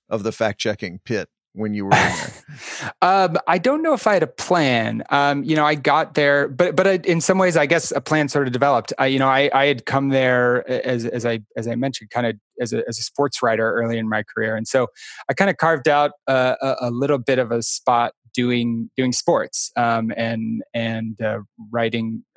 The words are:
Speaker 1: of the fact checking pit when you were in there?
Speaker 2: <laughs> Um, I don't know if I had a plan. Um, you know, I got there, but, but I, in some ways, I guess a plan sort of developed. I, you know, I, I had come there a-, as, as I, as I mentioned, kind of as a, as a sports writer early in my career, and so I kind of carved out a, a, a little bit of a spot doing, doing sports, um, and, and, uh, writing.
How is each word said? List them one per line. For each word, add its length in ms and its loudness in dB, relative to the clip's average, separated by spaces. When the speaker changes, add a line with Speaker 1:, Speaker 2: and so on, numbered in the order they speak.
Speaker 1:
of 140 -4
the 80 -2
fact 280 -4
checking 400 -6
pit 280 -6
when 200 -6
you 120 -6
were 80 -6
in 40 6
there? 400 -2
Speaker 2:
<laughs> 40 -20
Um, 340 4
I 100 4
don't 240 0
know 120 2
if 140 -2
I 60 6
had 100 2
a 40 2
plan. 840 0
Um, 340 2
you 120 -2
know, 100 4
I 100 2
got 380 0
there, 340 2
but, 280 0
but 120 4
I, 40 4
in 160 2
some 200 2
ways, 180 2
I 80 4
guess 260 0
a 80 -4
plan 300 0
sort 180 0
of 60 -2
developed. 460 2
I, 80 2
you 120 2
know, 80 4
I, 260 4
I 120 4
had 200 0
come 240 0
there 580 2
a-, 180 -4
as, 200 -2
as 200 -4
I, 140 -2
as 100 -6
I 80 -4
mentioned, 360 -6
kind 160 -2
of 80 -2
as 120 -4
a, 140 -4
as 120 -8
a 20 -12
sports 400 -4
writer 320 2
early 240 -2
in 100 -4
my 160 -2
career, 320 -4
and 120 -6
so 200 2
I 40 -2
kind 160 2
of 80 -2
carved 300 2
out 240 4
a, 340 2
a, 140 -2
a 40 -2
little 260 0
bit 220 0
of 120 -2
a 120 0
spot 500 0
doing, 640 0
doing 160 0
sports, 640 -2
um, 400 0
and, 460 -4
and, 480 -6
uh, 180 -4
writing. 520 -4